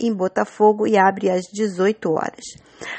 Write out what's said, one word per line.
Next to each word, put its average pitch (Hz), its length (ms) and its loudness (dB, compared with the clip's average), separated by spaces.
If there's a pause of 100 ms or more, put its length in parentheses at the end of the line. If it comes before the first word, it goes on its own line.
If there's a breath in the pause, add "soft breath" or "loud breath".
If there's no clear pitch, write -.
em 233 140 -2
Botafogo, 208 720 0
e 220 100 2
abre 190 340 2
às 185 120 0 (100)
dezoito 202 580 -2
horas. - 340 -4 (540 loud breath)